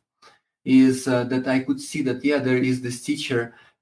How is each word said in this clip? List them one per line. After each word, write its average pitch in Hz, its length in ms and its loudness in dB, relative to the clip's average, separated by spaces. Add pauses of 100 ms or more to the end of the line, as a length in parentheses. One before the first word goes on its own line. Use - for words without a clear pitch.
(640)
is, 131 440 4
uh, 123 160 2
that 127 240 -4
I 131 120 2
could 135 200 -4
see - 220 -6
that, 127 220 -4
yeah, 143 140 2
there 127 200 0
is 127 220 0
this 123 220 -8
teacher, 131 520 -4 (280)